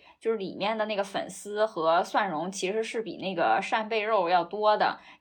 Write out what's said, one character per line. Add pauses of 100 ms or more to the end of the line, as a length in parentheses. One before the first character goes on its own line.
(200)
就
是
里
面
的
那
个
粉
丝
和
蒜
蓉
其
实
是
比
那
个
扇
贝
肉
要
多
的， (200)